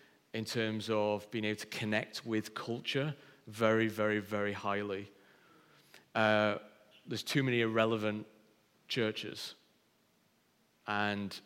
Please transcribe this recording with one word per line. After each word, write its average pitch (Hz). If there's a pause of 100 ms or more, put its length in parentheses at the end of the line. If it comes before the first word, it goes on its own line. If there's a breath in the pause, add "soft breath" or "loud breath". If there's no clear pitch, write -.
(340 loud breath)
in 113
terms 110
of 104
being 110
able 107
to -
connect -
with 110
culture 135 (320 loud breath)
very, 110
very, 107
very 104
highly. 101 (1040 loud breath)
Uh, 107 (520)
there's 113
too 143
many 123
irrelevant 110 (640)
churches. - (1300)
And 104